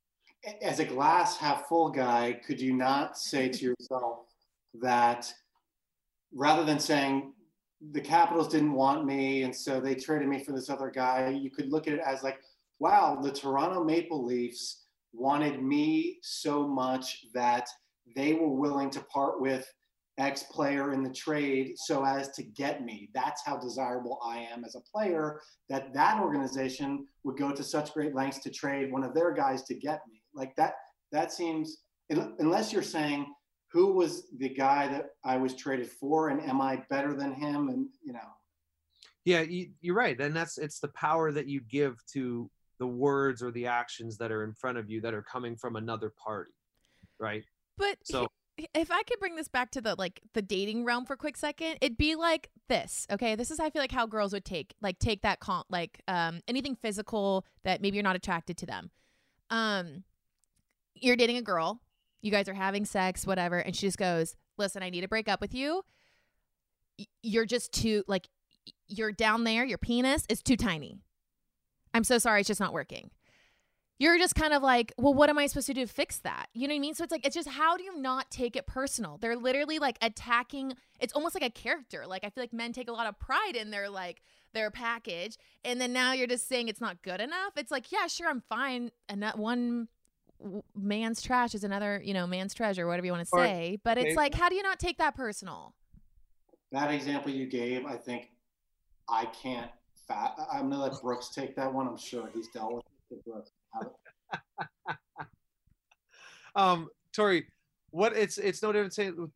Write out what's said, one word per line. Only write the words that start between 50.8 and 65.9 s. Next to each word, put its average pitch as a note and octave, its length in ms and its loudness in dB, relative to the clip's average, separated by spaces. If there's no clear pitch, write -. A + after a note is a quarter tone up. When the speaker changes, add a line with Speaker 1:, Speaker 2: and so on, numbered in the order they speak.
Speaker 2:
realm A#3+ 220 0
for C#4+ 80 -6
a C4 40 -12
quick D4+ 200 -6
second, D#4+ 440 -4
it'd A#3 160 2
be D4+ 180 4
like E4 340 0
this, - 420 -2
okay? G#3+ 260 0
This A#3+ 160 -4
is, D#4 100 -4
I D#4 80 2
feel D4+ 120 -2
like, C4 120 -2
how A#3+ 120 2
girls G#3 280 -2
would G3 120 -4
take, E3 360 -8
like, G3 180 -2
take G#3+ 220 0
that G3+ 180 2
con-, F3+ 300 -2
like, F3 400 -4
um, E3+ 400 0
anything C4 260 -2
physical G3 680 0
that F#3 180 2
maybe G3 140 2
you're G3+ 80 0
not F#3+ 140 4
attracted F3 400 -4
to - 80 -10
them. D3 260 -10
Um, G3 540 -2
you're B3 240 4
dating A#3 200 6
a B3 40 -4
girl, G3 400 0
you G#3+ 100 -2
guys G3 160 4
are F#3+ 60 -6
having G3 320 0
sex, F#3 420 0
whatever, F3+ 300 0
and E3+ 180 -2
she - 120 -2
just F3+ 100 -2
goes, E3+ 380 0
"Listen, G3+ 240 -4
I F#3 80 -6
need F3 120 -4
to F#3+ 80 -4
break A3 180 -2
up G3 140 0
with G#3 120 -6
you. D4 300 -2